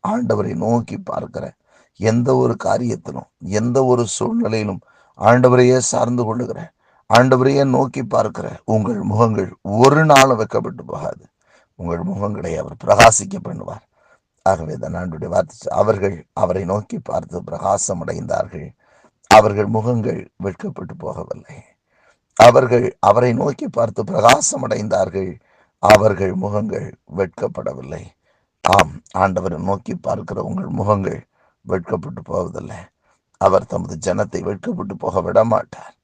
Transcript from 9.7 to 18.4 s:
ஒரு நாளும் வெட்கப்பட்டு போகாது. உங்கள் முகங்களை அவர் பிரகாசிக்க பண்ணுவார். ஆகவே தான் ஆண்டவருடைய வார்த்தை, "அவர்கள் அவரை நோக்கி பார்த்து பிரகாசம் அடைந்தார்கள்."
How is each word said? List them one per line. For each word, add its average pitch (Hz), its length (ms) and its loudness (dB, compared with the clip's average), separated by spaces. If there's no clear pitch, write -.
ஒரு 139 300 6
நாளும் 135 320 6
வெட்கப்பட்டு 110 480 -4
போகாது. - 400 -12
உங்கள் 85 240 -6
முகங்களை 98 540 -6
அவர் 73 280 -10
பிரகாசிக்க 117 580 4
பண்ணுவார். - 420 -12
ஆகவே 80 300 0
தான் 80 180 -8
ஆண்டவருடைய 87 340 -8
வார்த்தை, - 420 -4
"அவர்கள் 98 460 -2
அவரை 92 320 -2
நோக்கி 101 340 -6
பார்த்து 85 460 -8
பிரகாசம் 95 580 -4
அடைந்தார்கள்." - 680 -8